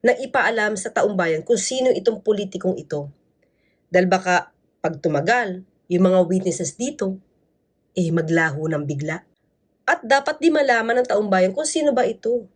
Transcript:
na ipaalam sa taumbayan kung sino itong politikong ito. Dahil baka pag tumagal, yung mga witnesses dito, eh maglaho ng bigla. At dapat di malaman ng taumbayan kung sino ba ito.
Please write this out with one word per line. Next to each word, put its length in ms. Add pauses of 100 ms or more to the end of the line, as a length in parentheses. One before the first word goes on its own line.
na 160
ipaalam 560
sa 160
taumbayan 480
kung 160
sino 320
itong 320
politikong 560
ito. 320 (800)
Dahil 160
baka 480 (300)
pag 180
tumagal, 640 (220)
yung 260
mga 160
witnesses 480
dito, 400 (800)
eh 140
maglaho 580
ng 160
bigla. 380 (640)
At 160
dapat 400
di 80
malaman 480
ng 80
taumbayan 480
kung 80
sino 320
ba 80
ito. 400 (120)